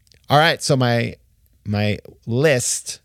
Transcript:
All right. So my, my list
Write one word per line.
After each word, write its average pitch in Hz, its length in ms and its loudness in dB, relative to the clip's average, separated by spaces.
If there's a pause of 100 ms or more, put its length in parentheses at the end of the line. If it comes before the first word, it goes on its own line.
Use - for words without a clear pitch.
(280)
All 139 100 4
right. 156 240 2
So 147 140 0
my, 120 380 0 (500)
my 104 360 -2 (260)
list 127 800 -2